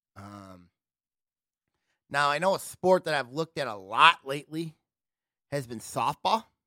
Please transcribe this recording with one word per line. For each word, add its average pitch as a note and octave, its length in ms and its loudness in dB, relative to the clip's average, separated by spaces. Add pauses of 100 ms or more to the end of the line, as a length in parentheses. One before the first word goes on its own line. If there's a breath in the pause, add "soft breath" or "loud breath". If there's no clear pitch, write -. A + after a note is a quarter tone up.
(160)
Um, G2 520 -20 (1400)
now, C#3+ 200 0
I D3 80 -2
know F#3 160 2
a - 60 -4
sport - 440 0
that D#3 100 -2
I've B2+ 180 -4
looked D#3+ 260 -8
at C#3 80 -6
a A2 80 -8
lot A#2 520 4
lately D3+ 480 -8 (760)
has C#3+ 160 -6
been A2+ 140 -12
softball. D3 640 -2 (220)